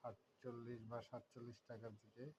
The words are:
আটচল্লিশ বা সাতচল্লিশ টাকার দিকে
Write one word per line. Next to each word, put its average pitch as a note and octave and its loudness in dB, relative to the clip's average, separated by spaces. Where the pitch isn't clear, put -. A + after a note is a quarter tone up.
আটচল্লিশ A#2 0
বা A2+ 4
সাতচল্লিশ A#2+ -2
টাকার A2 0
দিকে A2 -4